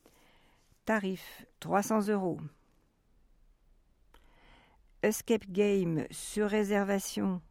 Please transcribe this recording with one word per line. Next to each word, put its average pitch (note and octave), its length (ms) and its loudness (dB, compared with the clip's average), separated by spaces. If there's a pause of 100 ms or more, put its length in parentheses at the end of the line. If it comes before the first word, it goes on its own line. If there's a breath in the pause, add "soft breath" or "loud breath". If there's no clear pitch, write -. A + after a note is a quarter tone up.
(880 soft breath)
Tarif G3 580 -2 (160)
trois F3 220 2
cents G#3 260 2
euros. F#3+ 320 0 (2500 soft breath)
Escape G#3+ 460 2
game F#3+ 640 2
sur - 380 -4
réservation. G3+ 1040 0